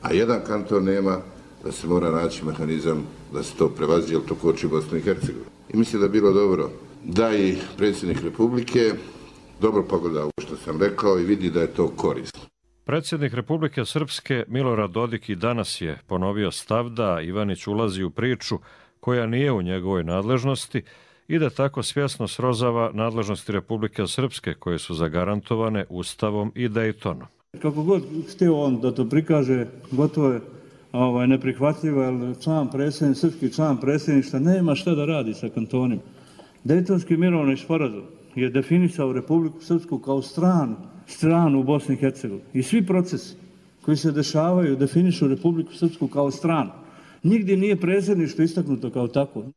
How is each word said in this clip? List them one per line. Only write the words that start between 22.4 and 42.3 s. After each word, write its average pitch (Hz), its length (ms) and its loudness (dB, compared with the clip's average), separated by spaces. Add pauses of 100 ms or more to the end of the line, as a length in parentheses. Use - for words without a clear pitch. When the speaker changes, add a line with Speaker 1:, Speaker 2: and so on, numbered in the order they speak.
Speaker 2:
nadležnosti 110 580 -4
Republike 104 540 -4
Srpske 113 480 -4
koje 85 240 -4
su - 160 -8
zagarantovane 98 920 -2
Ustavom 104 680 -4
i 123 140 -2
Daytonom. 107 580 -4 (360)
Speaker 3:
Kako 151 200 -2
god 175 200 2 (320)
htio 165 260 4
on 131 200 2
da 123 140 0
to 123 140 0
prikaže, 135 580 2 (240)
gotovo 147 420 2
je, 120 80 -2 (520)
ovaj, 123 340 2
neprihvatljivo, 135 760 2
jer 123 400 -2
član 156 280 0
predsjednik-, 139 480 0
srpski 160 340 0
član 147 280 0
predsjedništva 139 580 2
nema 170 360 4
šta 170 200 0
da 147 100 0
radi 143 300 -2
sa 117 140 -8
kantonima. 117 540 -2 (600)
Daytonski 175 520 2
mirovni 160 400 2
sporazum 131 480 -2 (300)
je 127 160 0
definisao 151 600 2
Republiku 156 480 0
Srpsku 165 380 -2
kao 135 240 -2
stranu, 165 540 0 (300)
stranu 160 540 4
u 131 40 2
Bosni 139 300 2
i 127 40 -6
Hercegovini. 123 540 -4